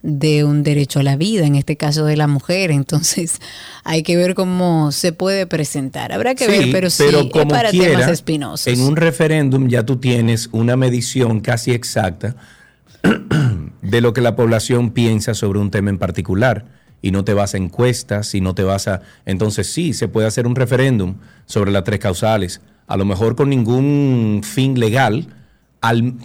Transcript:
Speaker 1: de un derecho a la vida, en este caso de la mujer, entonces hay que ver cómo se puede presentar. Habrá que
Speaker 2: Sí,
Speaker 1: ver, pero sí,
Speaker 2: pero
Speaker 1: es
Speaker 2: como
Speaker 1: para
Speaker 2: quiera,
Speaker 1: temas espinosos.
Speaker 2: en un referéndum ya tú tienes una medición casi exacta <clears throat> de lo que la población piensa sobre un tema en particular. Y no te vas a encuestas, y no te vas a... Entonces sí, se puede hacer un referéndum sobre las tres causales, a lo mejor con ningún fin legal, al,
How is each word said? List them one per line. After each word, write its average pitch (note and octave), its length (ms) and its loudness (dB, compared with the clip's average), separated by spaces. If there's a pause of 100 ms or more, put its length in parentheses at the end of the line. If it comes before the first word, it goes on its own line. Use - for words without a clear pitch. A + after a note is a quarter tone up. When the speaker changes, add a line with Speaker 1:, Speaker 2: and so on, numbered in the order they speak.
Speaker 1:
de D3 420 0
un D3 180 2
derecho C#3+ 380 0
a - 20 2
la C#3 140 2
vida, F#3+ 280 0
en C#3+ 100 4
este C#3 200 0
caso D3+ 300 -2
de D3+ 100 2
la D3+ 120 2
mujer, E3+ 440 -2
entonces D3+ 720 -2 (420)
hay E3 180 -2
que E3+ 140 -2
ver F3+ 180 2
cómo F3+ 600 0
se F3 180 -2
puede F#3+ 360 -2
presentar. C#3+ 680 -6
Habrá A#3+ 200 -2
que C4 120 -2
Speaker 2:
Sí, G3+ 60 4
Speaker 1:
ver, G3 200 2
pero F#3 180 0
sí, D#3 180 2
Speaker 2:
pero D3 160 4
Speaker 1:
es - 60 2
Speaker 2:
como D3 200 2
Speaker 1:
para G3+ 220 2
Speaker 2:
quiera, F3+ 180 4 (100)
Speaker 1:
temas B2+ 80 2
espinosos. D3+ 600 -2
Speaker 2:
en B2 120 2
un C#3 160 2
referéndum D#3 720 2
ya A#2+ 180 2
tú C3 120 0
tienes A#2 560 0
una A#2 240 2
medición B2 640 0
casi A#2+ 320 -2
exacta A2 640 -4 (680)
<clears throat> B2+ 760 -2
de A#2 200 0
lo A#2 120 2
que B2+ 80 0
la A#2 140 2
población A#2 560 2
piensa A2+ 420 0
sobre G#2 260 -2
un G2+ 120 0
tema G2+ 180 0
en G2 80 -2
particular. G2 680 -2 (360)
Y F#2+ 100 -2
no G2 120 0
te G#2 120 0
vas G2+ 180 0
a G2+ 40 -4
encuestas, G#2 760 -2
y G2 80 -2
no F#2 140 -2
te G2 80 -2
vas F#2+ 240 0
a... G2 140 -4 (260)
Entonces G2+ 440 -2
sí, D#3+ 220 -2
se - 140 -4
puede A2 180 0
hacer A#2 220 -2
un B2 80 0
referéndum B2 600 0 (300)
sobre G2+ 260 0
las G2 120 0
tres G#2 160 -2
causales, G2+ 640 -2 (260)
a G2 100 -4
lo G2 80 0
mejor G#2+ 300 0
con C#3 160 0
ningún B2+ 920 2
fin C3 360 0
legal, A#2 480 2 (540)
al, A#2 440 0